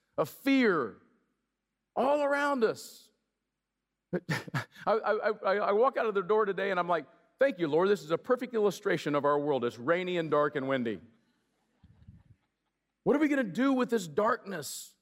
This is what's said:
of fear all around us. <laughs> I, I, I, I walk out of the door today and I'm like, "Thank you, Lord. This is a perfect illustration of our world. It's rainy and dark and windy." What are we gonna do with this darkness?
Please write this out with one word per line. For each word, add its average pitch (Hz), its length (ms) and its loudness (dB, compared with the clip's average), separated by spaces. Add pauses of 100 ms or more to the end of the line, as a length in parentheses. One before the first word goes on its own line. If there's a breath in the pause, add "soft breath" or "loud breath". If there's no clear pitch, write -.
(180)
of 156 100 -2
fear 202 680 2 (1000)
all 285 280 2
around 285 420 0
us. - 400 -4 (1080)
<laughs> - 180 -8 (560 loud breath)
I, 190 60 0
I, 214 380 -2 (140)
I, 196 120 2
I 202 160 0
walk 247 260 2
out 247 80 -2
of 214 80 -2
the 196 80 0
door 214 220 2
today 196 260 -2
and 185 80 0
I'm 175 100 -2
like, 165 180 0 (340)
"Thank 269 180 2
you, 165 80 0
Lord. 160 220 4
This 180 160 2
is 156 80 -4
a 160 60 0
perfect 247 360 -2
illustration 190 600 0
of 143 100 2
our 147 140 4
world. 143 260 0
It's 117 140 -4
rainy 175 380 -2
and 160 140 -4
dark 147 240 2
and 135 140 -4
windy." 117 320 -2 (2000)
What 240 140 2
are - 20 -2
we 302 100 2
gonna 277 140 0
do 233 300 0
with 247 180 0
this 214 160 0
darkness? 190 960 -6